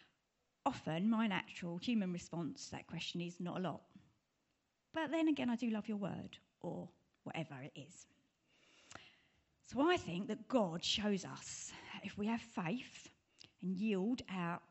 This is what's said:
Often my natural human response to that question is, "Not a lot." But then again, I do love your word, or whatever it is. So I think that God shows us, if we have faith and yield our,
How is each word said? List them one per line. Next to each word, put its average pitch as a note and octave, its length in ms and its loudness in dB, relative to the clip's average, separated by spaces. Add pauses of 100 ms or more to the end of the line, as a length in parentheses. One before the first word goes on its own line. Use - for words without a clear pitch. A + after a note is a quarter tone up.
(640)
Often F3 460 2
my A3+ 160 4
natural F3+ 500 -2
human G3 360 2
response E3+ 540 -4
to - 60 -14
that - 140 -10
question E3+ 340 -4
is, F3 200 -6
"Not F3 180 -2
a - 20 0
lot." F3 220 0 (1120)
But D#4 160 2
then D#4+ 180 6
again, C4+ 220 4
I A#3 60 4
do A#3+ 140 0
love G#3+ 180 0
your G#3 100 0
word, F#3 400 -4 (220)
or F3 280 -6 (360)
whatever D#3 380 -6
it D#3 160 -12
is. D3 280 -14 (1600)
So C#4+ 240 6
I F4+ 80 8
think F3 300 -2
that G#3+ 200 -4
God F3 340 4
shows G3+ 440 2
us, - 460 -10 (300)
if - 140 -8
we G#3 100 -2
have A3+ 140 2
faith - 680 -4 (500)
and F#3 160 0
yield A3 540 2
our, F3 280 -2 (120)